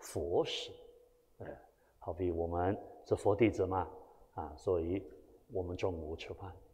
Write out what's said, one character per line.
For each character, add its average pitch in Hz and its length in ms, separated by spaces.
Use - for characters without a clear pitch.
佛 85 440
时， - 280
呃， 98 80
好 95 140
比 87 200
我 82 160
们 87 280
是 110 80
佛 101 220
弟 113 120
子 95 160
嘛， 90 240
啊， 76 220
所 90 240
以 90 260
我 92 140
们 90 140
中 95 160
午 80 240
吃 - 180
饭， 95 180